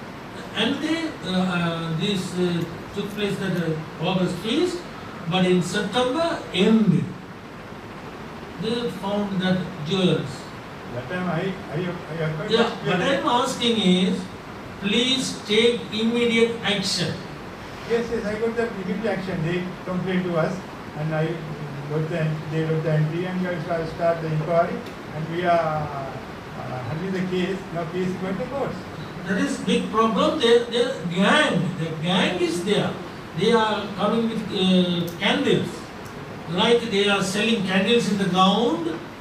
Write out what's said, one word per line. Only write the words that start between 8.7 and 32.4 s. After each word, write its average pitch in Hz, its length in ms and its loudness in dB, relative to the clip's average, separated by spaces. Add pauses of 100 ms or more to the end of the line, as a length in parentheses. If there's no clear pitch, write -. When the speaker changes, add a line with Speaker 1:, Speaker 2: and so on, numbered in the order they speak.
Speaker 1:
found 196 400 0
that 185 120 4 (320)
jewels. 175 440 2 (640)
Speaker 2:
That - 160 -6
time 180 180 -2
I, 165 120 0 (320)
I, 156 40 -4 (340)
I, - 20 -6 (120)
I 156 240 -2
Speaker 1:
Yeah, 226 200 4 (160)
but 180 220 2
I'm 277 180 2 (140)
asking 240 380 0
is, 185 440 4 (600)
please 240 420 2 (240)
take 226 320 6 (200)
immediate 233 520 4 (100)
action. 185 480 0 (800)
Speaker 2:
Yes, 233 200 2
yes, 214 140 -2
I 214 180 -2
got 226 160 0
that 220 180 0
immediate 196 380 -2
action. 185 200 -4 (120)
They 180 100 0 (320)
complained 185 400 0
to 165 140 0
us, 185 100 0 (440)
and 160 160 -2
I 156 120 2 (640)
Got 156 200 -2
the 170 100 -2
en-, 156 180 0 (140)
they 160 140 0
got 156 180 0
the 160 100 0
entry 170 320 2
and 180 180 -2
guys 180 220 -4
will 165 220 -2
start 170 340 0
the 160 60 -2
inquiry, 156 500 2 (380)
and 160 160 -4
we 175 140 -2
are, 160 420 4 (720)
uh, 127 200 -6 (100)
handling 180 240 -2
the 185 160 0
case. 180 280 0 (160)
Now 170 120 -2
case 185 220 -2
is - 80 -2
going 190 220 -4
to 254 80 -4
court. 262 260 -4 (540)
Speaker 1:
That 190 120 0
is - 220 0
big - 320 0
problem. 226 480 4
The, 233 300 6
the 247 160 2 (300)
gang, 240 640 4
the 160 100 -4 (120)
gang 180 400 2